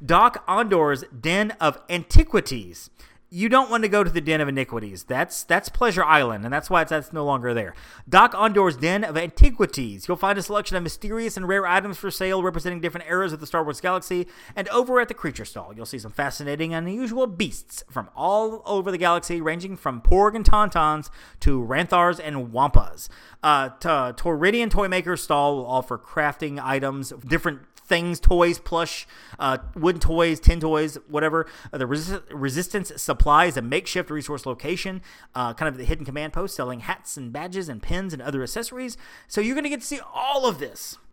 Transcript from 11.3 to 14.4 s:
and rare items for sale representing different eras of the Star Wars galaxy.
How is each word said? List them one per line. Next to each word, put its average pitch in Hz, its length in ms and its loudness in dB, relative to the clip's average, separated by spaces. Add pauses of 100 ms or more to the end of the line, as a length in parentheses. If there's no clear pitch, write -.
and 185 100 -6
rare 196 180 0
items 190 300 0
for 196 140 -8
sale 190 320 -2
representing 175 400 -4
different 170 260 -8
eras 180 240 -2
of 156 80 -10
the 151 60 -14
Star 165 180 -2
Wars 143 160 -8
galaxy. 180 480 -4 (260)